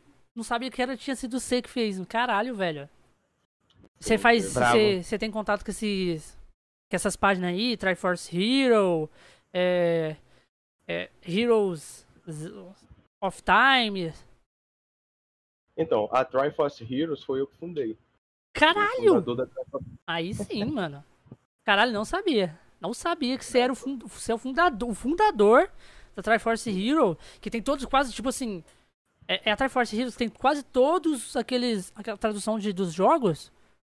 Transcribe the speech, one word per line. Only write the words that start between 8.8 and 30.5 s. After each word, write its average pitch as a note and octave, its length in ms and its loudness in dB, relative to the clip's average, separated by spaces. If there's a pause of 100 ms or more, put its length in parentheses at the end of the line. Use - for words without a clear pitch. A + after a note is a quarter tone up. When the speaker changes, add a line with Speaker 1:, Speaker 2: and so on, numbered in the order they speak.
Speaker 1:
é, E3+ 640 0 (720)
é, F3 220 -6 (180)
Heroes G3+ 760 0 (1160)
of G3 200 -6
Time? G#3 720 4 (1600)
Speaker 2:
Então, B2+ 360 0
a B2+ 140 2
Triforce C#3+ 580 -2 (100)
Heroes D3 300 -4
foi C3+ 180 -4
eu C#3 60 -4
que - 100 -18
fundei. C#3+ 400 -8 (560)
Speaker 1:
Caralho! G4 440 4
Speaker 2:
Fui A#4 120 6
o F4+ 60 8
fundador E3+ 220 0
da B3+ 100 -2
Triforce. - 380 -12 (200)
Speaker 1:
Aí E3+ 280 -4
sim, G#3 320 -4
mano. F3 380 -4 (600)
Caralho, A3 280 4
não G#3 120 -4
sabia. B3 540 0 (220)
Não G3 120 -6
sabia C4+ 440 -4
que - 60 -10
você - 160 0
era B3+ 140 2
o - 20 -8
fun-, C4 300 -8
você - 260 -8
é A#3 40 0
o - 20 -4
fundador... B3+ 520 0
o A3 60 -4
fundador D4 720 4 (460)
da G3 80 -12
Triforce A3+ 460 0
Hero, G#3+ 480 2 (240)
que G#3+ 80 -8
tem A3+ 120 -6
todos C#4 240 -2
quase, C4+ 280 0
tipo A#3 160 -4
assim, G#3 340 -6 (640)
é, F#3+ 220 -2
é - 20 4
a G#3 60 0
Triforce B3 420 0
Heroes B3 160 -4
que - 40 -8
tem A#3 100 0
quase C#4+ 340 0